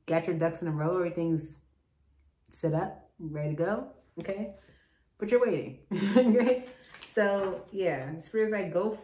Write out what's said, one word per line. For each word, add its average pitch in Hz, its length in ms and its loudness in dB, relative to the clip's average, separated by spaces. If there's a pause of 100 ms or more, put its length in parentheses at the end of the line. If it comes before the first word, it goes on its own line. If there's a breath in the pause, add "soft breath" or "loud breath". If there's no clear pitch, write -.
got 165 200 0
your 175 100 0
ducks 165 260 0
in 170 60 -4
a - 20 -2
row. 156 280 0
Everything's 165 600 -2 (920)
set 156 240 -2
up, - 440 -4
ready 151 320 -6
to 151 60 -4
go. 202 320 -2 (320)
Okay? 196 340 -6 (640 soft breath)
But 214 120 -4
you're 240 140 6
waiting. 151 360 -2 (100)
<laughs> 202 260 2
Okay? 247 480 6 (440 loud breath)
So, 196 640 0
yeah. 160 480 -2
Spirit's 214 340 -2
like, 190 200 -2
"Go 196 200 0 (120)